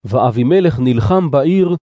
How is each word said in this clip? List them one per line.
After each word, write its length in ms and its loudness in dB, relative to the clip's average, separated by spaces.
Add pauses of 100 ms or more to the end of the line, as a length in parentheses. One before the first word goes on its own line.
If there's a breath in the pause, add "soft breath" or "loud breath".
ואבימלך 720 0
נלחם 520 0
בעיר 440 0 (120)